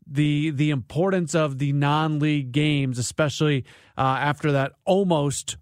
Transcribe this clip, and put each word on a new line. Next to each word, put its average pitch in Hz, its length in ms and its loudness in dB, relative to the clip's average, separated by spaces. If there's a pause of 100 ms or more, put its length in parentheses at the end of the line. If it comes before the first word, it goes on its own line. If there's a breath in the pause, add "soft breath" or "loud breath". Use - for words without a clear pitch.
the, 147 420 0
the 151 200 0
importance 170 680 -2
of 147 220 0
the 143 140 0
non-league 147 800 0
games, 139 480 0
especially, 143 680 0 (320 loud breath)
uh, - 40 -2
after 135 500 0
that 135 220 0 (120)
almost 175 760 0